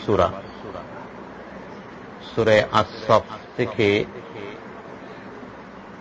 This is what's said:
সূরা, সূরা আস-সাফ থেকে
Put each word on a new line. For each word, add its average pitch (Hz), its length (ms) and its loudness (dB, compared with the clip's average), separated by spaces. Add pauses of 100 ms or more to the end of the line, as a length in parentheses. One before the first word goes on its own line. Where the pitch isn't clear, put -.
সূরা, 92 260 6 (2000)
সূরা 107 360 8
আস-সাফ 107 500 6 (360)
থেকে 110 480 4 (2000)